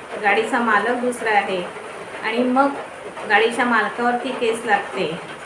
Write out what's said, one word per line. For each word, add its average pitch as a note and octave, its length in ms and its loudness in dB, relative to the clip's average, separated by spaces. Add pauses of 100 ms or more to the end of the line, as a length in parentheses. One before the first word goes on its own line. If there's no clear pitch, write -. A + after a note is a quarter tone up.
(220)
गाडीचा A3 360 2
मालक A3+ 380 2
दुसरा A#3+ 340 -2
आहे, G3+ 320 2 (600)
आणि A3 160 -2
मग B3+ 300 4 (600)
गाडीच्या A3+ 360 4
मालकावरती A#3+ 640 2
केस A#3 360 -2
लागते. G3 800 -2